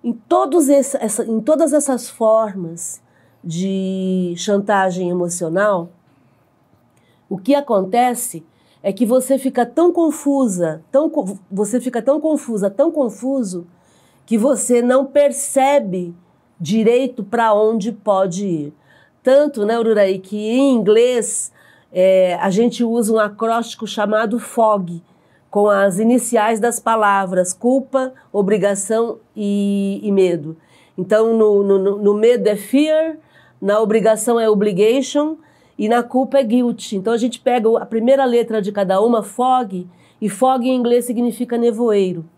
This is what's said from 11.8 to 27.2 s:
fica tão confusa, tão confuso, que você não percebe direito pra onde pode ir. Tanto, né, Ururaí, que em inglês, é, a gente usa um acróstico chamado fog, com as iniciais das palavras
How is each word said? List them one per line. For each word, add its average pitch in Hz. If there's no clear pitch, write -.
fica 247
tão 277
confusa, 233
tão 277
confuso, 240
que 226
você 240
não 262
percebe 262
direito 226
pra 226
onde 214
pode 196
ir. 151
Tanto, 277
né, 226
Ururaí, 208
que 190
em 247
inglês, 226
é, 185
a 196
gente 233
usa 226
um 220
acróstico 226
chamado 214
fog, 202
com 208
as 196
iniciais 226
das 233
palavras 196